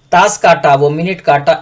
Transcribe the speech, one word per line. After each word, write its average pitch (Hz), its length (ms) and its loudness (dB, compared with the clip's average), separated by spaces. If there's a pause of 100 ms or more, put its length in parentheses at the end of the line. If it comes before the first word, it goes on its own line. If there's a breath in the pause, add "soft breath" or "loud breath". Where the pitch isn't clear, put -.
(120)
तास 185 260 0
काटा 165 360 2
व 147 140 0
मिनिट 170 340 -6
काटा 143 400 0